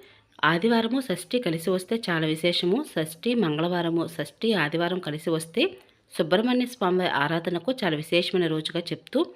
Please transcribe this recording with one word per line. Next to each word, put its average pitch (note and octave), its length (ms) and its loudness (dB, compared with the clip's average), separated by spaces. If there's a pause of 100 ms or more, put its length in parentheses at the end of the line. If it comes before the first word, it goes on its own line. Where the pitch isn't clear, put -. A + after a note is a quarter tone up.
(440)
ఆదివారము A3+ 580 4
షష్ఠి B3 380 -2
కలిసి E3 300 -2
వస్తే F#3 400 0
చాలా D#3+ 180 0
విశేషము. F3 580 0 (100)
షష్ఠి F3 400 -2
మంగళవారము, E3+ 720 0
షష్ఠి G#3+ 460 -4
ఆదివారం E3+ 460 0
కలిసి D#3 300 -6
వస్తే E3 480 -2 (400)
సుబ్రహ్మణ్య A3+ 480 2
స్వామి F#3 420 0
ఆరాధనకు E3+ 640 0
చాలా F#3+ 240 0
విశేషమైన F3 520 0
రోజుగా D#3 320 -2
చెప్తూ, F3 460 -2 (100)